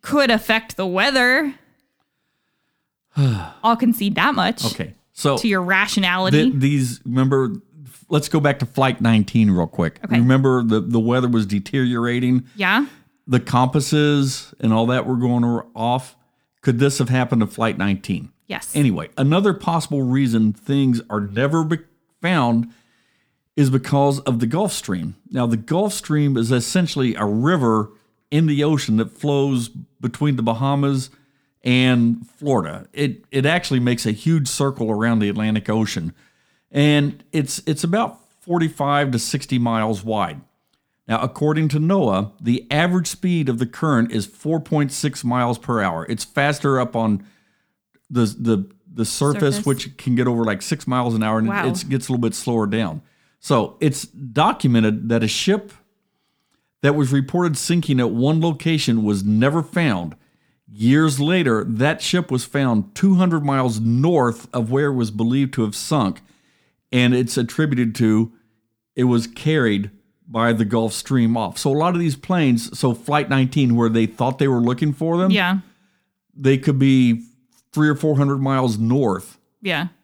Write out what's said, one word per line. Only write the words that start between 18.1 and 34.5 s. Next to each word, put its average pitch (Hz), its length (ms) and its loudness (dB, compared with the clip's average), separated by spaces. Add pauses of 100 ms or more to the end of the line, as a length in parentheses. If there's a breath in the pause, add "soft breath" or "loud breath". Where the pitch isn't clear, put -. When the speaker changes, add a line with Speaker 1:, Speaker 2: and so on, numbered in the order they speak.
Speaker 1:
Yes. - 280 -12
Speaker 2:
Anyway, 110 340 0 (100)
another 175 340 2
possible 156 500 -4
reason 120 500 2
things 131 480 0 (100)
are 107 100 -2
never 131 440 0
be-, 156 140 -2 (440)
found 120 500 0 (840 soft breath)
is 143 140 4
because 139 500 2
of 127 180 -2
the 120 80 0
Gulf 170 260 -2
Stream. 92 440 -6 (140)
Now, 123 140 -2
the 117 120 0
Gulf 175 360 -2
Stream 147 440 0
is 117 160 0
essentially 127 640 0
a 104 100 -2
river 113 640 2 (400 soft breath)
in 156 160 2
the 147 160 2
ocean 139 360 2
that 110 200 -2
flows 139 500 0
between - 680 -4
the 117 80 -4
Bahamas 135 680 -2 (540 soft breath)
and 123 680 2
Florida. 98 600 -4
It, 139 400 -4
it 135 120 0
actually 147 360 0
makes 120 260 0
a 107 60 0
huge 151 340 0
circle 131 460 -2